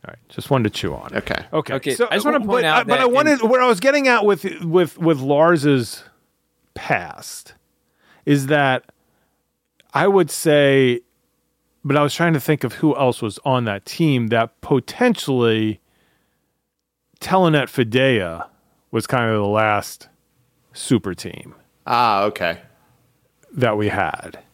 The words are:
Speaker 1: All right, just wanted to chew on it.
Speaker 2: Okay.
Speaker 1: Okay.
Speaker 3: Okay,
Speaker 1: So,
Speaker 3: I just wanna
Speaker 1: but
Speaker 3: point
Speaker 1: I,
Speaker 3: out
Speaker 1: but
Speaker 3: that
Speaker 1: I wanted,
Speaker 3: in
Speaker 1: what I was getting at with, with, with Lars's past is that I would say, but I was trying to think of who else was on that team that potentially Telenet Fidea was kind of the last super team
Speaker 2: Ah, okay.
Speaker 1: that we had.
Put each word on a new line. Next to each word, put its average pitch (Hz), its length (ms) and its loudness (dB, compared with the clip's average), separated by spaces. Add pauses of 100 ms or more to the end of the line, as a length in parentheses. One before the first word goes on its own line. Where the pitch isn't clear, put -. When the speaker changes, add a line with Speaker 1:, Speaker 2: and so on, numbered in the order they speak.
Speaker 1:
All - 40 -14
right, - 80 -20 (120)
just - 200 -14
wanted 120 240 2
to - 60 -10
chew 82 140 -4
on 55 200 -14
it. - 40 -4 (120)
Speaker 2:
Okay. - 240 -6
Speaker 1:
Okay. 156 220 -4
Speaker 3:
Okay, 135 200 -4
Speaker 1:
So, 240 140 -2
Speaker 3:
I 175 60 0
just 208 100 -2
wanna 294 140 0
Speaker 1:
but 214 80 -4
Speaker 3:
point 226 180 0
Speaker 1:
I, 156 40 2
Speaker 3:
out 226 180 2
Speaker 1:
but 247 80 2
Speaker 3:
that 262 60 0
Speaker 1:
I 262 40 2
wanted, 269 360 2
Speaker 3:
in 220 80 0
Speaker 1:
what 254 120 4
I 254 60 4
was 220 120 2
getting 277 280 2
at 233 180 2
with, 196 200 2 (180)
with, 165 340 0
with 165 220 0
Lars's 143 840 2 (720)
past - 800 -8 (720)
is 143 220 0
that 139 380 0 (1080)
I 156 140 2
would 190 240 2
say, 139 720 2 (840)
but 139 140 0
I 147 60 4
was 147 100 -2
trying 170 200 0
to 143 60 2
think 151 240 -2
of 120 100 -4
who 147 240 0
else 127 240 0
was 107 240 -8
on 127 200 0
that 101 200 -6
team 135 420 0
that 113 340 -2
potentially 120 1160 0 (1400)
Telenet 160 500 2
Fidea 110 800 0 (440)
was 113 140 -4
kind 120 240 0
of 110 80 0
the 101 100 0
last 104 600 -2 (680)
super 101 400 -2
team - 400 -16 (320)
Speaker 2:
Ah, 113 380 2
okay. 92 360 -4 (920)
Speaker 1:
that 117 260 0
we 104 120 0
had. 87 500 -4 (140)